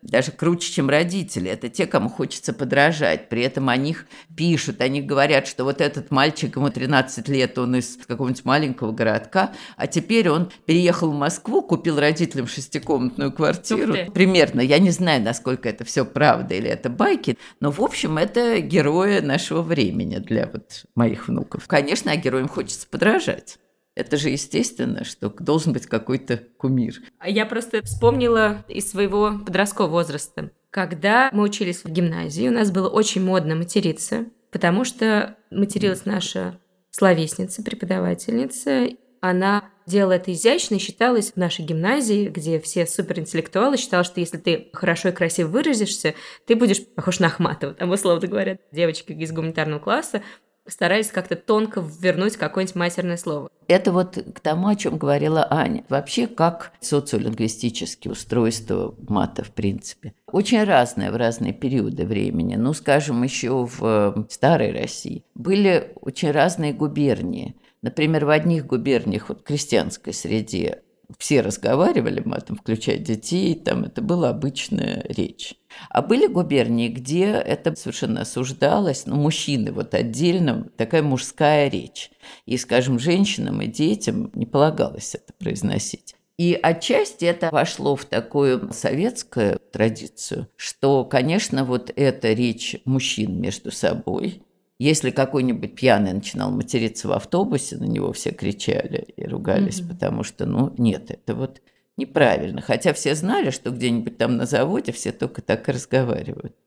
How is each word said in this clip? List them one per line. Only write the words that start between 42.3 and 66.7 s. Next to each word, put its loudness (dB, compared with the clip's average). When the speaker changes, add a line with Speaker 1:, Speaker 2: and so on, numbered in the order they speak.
Speaker 2:
все -2
суперинтеллектуалы, 0
считала, 2
что -6
если -4
ты -2
хорошо 0
и 0
красиво 0
выразишься, 0
ты 6
будешь 4
похож -2
на 4
Ахматова. -2
Там, -2
условно 2
говоря, -2
девочки -2
из -8
гуманитарного -4
класса -2
старались 0
как-то -4
тонко 0
вернуть 2
какое-нибудь -4
матерное -2
слово. -6
Speaker 1:
Это 6
вот 2
к -20
тому, 0
о 4
чём -2
говорила 2
Аня. 0
Вообще, 0
как 0
социолингвистическое -2
устройство 0
мата, 0
в -18
принципе. -6
Очень 2
разное 2
в -4
разные 0
периоды -2
времени. 0
Ну, 2
скажем, 2
ещё -2
в, -8
э, 2
старой 2
России -8
были 2
очень -2
разные 2